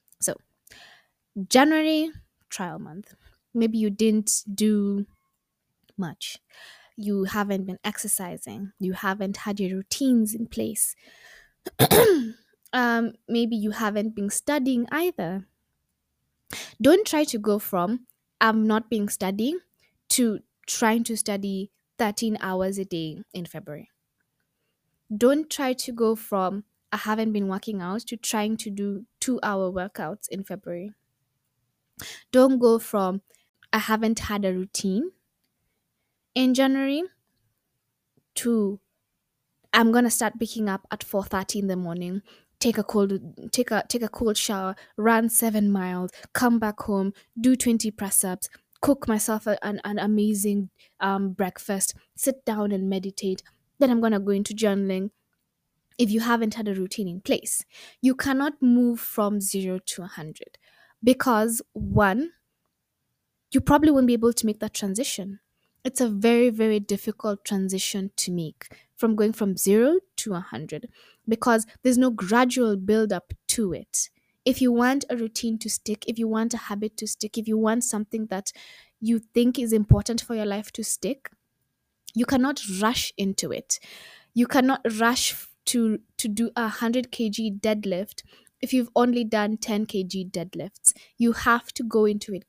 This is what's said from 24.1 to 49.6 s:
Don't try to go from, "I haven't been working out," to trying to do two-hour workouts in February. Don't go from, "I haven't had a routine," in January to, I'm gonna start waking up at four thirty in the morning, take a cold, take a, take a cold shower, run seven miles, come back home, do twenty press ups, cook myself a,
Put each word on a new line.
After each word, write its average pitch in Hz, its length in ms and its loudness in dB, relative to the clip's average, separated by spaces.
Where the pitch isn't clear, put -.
Don't 277 360 4
try 262 240 -2
to 254 180 -8
go 226 240 0
from, 196 480 -4
"I - 20 -4
haven't 214 380 -2
been 202 160 -2
working 196 320 -6
out," 190 260 -6
to 240 80 -8
trying 220 400 -2
to 214 140 -10
do 202 360 -6
two-hour 202 500 -2
workouts 185 600 -8
in 196 160 -8
February. 180 480 -12
Don't 262 280 8
go 226 200 6
from, 196 420 -2
"I 220 60 2
haven't 220 400 0
had 208 260 -4
a 190 80 2
routine," 196 580 -2
in 254 160 4
January 269 480 2
to, 208 440 0
I'm 226 180 6
gonna 240 200 4
start 214 280 0
waking 214 300 -4
up 196 220 -4
at 214 120 -8
four 196 200 -4
thirty 190 340 -4
in 196 80 -2
the 190 100 0
morning, 180 460 -6
take 233 180 2
a 208 60 -2
cold, 202 280 2
take 247 200 0
a, 208 180 0
take 240 140 -4
a 220 40 -4
cold 214 300 -2
shower, 190 380 -4
run 226 320 4
seven 214 420 2
miles, 185 400 -2
come 240 260 2
back 214 220 -2
home, 196 320 -2
do 254 140 6
twenty 233 340 2
press - 340 -2
ups, 185 260 -6
cook 277 260 2
myself 220 400 0
a, 208 180 0